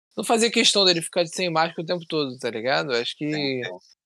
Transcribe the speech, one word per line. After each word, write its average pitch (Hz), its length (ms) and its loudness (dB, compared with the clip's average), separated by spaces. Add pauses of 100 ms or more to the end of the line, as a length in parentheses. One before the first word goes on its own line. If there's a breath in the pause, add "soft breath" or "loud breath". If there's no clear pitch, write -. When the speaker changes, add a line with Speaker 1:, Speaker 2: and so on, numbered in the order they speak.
(160)
Speaker 1:
não 214 80 -4
fazia 233 260 2
questão 214 340 4
dele 175 180 4
ficar 175 240 0
sem 180 240 -4
máscara 165 320 0
o 160 40 -10
tempo 175 220 -4
todo, 143 300 -2
tá 123 120 -4
ligado? 131 420 -2
Eu 117 80 2
acho 123 120 -4
Speaker 2:
Sim, - 60 -16
Speaker 1:
que 143 460 -2
Speaker 2:
sim. 90 140 -10 (280)